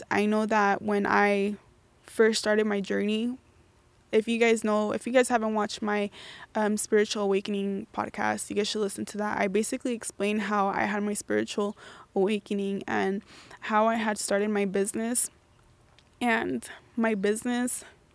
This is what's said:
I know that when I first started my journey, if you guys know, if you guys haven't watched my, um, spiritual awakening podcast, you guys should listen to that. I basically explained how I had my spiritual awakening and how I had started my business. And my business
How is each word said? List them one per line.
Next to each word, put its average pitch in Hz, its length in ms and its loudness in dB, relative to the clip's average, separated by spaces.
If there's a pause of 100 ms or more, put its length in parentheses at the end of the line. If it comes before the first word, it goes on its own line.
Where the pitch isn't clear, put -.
(120)
I 202 160 2
know 214 180 2
that 208 380 2
when 202 240 0
I 202 480 2 (480)
first 220 340 4
started 214 300 2
my 202 120 -2
journey, 214 600 -2 (720)
if 269 160 4
you 233 100 2
guys 226 260 4
know, 214 280 2
if 220 160 -4
you 233 60 -6
guys 254 160 6
haven't 220 260 0
watched 208 260 -2
my, 208 300 0 (420)
um, 214 240 2
spiritual 214 460 2
awakening 196 680 0
podcast, 214 600 -2
you 208 40 -4
guys 202 120 0
should 214 140 -4
listen 208 240 -4
to - 120 -10
that. 208 220 -2
I 202 80 2
basically 226 460 -2
explained 208 500 -2
how 202 240 0
I - 160 -2
had 208 180 -2
my 208 140 -2
spiritual 214 600 -2 (400)
awakening 196 720 -2
and 196 360 -2 (380)
how 220 260 2
I 226 80 0
had 220 240 -2
started 202 320 0
my 202 140 0
business. 208 680 -2 (880)
And 240 480 0 (260)
my 226 200 0
business 240 680 -2 (320)